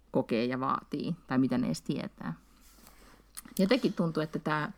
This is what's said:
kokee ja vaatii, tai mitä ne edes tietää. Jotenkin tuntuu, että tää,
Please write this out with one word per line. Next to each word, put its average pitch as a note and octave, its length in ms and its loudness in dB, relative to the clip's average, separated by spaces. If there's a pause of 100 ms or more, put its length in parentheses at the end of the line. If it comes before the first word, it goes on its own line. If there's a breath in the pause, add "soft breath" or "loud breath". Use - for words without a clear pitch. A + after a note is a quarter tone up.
(100)
kokee A#2+ 340 0
ja B2+ 160 -2
vaatii, - 560 -2 (100)
tai C3 120 0
mitä B2+ 200 4
ne B2 80 0
edes D#3+ 160 -4
tietää. - 520 -6 (1200 soft breath)
Jotenkin G3+ 340 4
tuntuu, D#3+ 300 0
että D3+ 160 -4
tää, D3+ 400 0